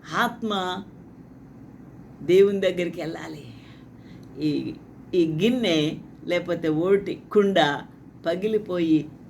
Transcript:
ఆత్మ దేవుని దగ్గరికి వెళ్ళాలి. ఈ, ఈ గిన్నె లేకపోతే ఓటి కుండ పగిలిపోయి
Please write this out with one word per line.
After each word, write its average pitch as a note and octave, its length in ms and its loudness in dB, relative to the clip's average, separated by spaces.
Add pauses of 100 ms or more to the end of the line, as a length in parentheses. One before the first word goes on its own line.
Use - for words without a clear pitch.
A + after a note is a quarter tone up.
(160)
ఆత్మ G3 680 -2 (1400)
దేవుని G3 380 6
దగ్గరికి F3 420 -2
వెళ్ళాలి. D#3 440 -10 (920)
ఈ, C#3+ 340 -2 (420)
ఈ E3+ 120 6
గిన్నె E3 680 2 (300)
లేకపోతే F3 420 -2
ఓటి F#3 540 2 (100)
కుండ F3+ 480 4 (460)
పగిలిపోయి F3 840 0 (200)